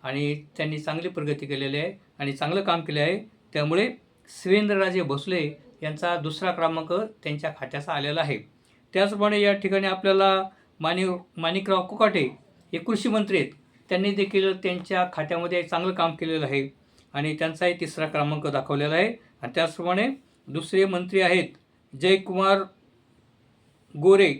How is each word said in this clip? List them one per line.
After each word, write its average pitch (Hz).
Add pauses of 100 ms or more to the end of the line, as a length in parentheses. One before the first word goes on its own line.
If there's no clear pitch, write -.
आणि 147 (120)
त्यांनी 151
चांगली 160
प्रगती 147
केलेली 139
आहे 170 (260)
आणि 139
चांगलं 160
काम 175
केलं 151
आहे. 175 (340)
त्यामुळे 165 (480)
शिवेंद्रराजे 190
भोसले 147 (280)
यांचा 156
दुसरा 160
क्रमांक 165
त्यांच्या 156
खात्याचा 147
आलेला 147
आहे. 143 (560)
त्याचप्रमाणे 208
या 202
ठिकाणी 196
आपल्याला 190 (320)
माणिक-, 180 (180)
माणिकराव 185
कोकाटे 208 (500)
हे 170
कृषी 233
मंत्री 208
आहेत, - (360)
त्यांनी 190
देखील 190
त्यांच्या 180
खात्यामध्ये 170
चांगलं 175
काम 165
केलेलं 160
आहे 139 (380)
आणि 151
त्यांचाही 160
तिसरा 156
क्रमांक 151
दाखवलेला 143
आहे. 214 (280)
आणि 123
त्याचप्रमाणे 180 (380)
दुसरे 165
मंत्री 185
आहेत 180 (480)
जयकुमार 190 (1400)
गोरे 185